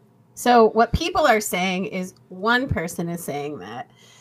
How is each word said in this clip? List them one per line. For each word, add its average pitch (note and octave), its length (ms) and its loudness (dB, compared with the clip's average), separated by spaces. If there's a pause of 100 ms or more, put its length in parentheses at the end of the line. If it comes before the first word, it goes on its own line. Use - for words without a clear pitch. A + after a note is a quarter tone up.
(340)
So A#3+ 360 6
what A3+ 220 2
people E4 340 0
are A3 140 4
saying F#3 460 -4
is F#3 280 -8 (140)
one A#3 400 -2
person F3 400 -4
is E3+ 140 -8
saying C#3+ 360 -8
that. G#2+ 320 -14 (300)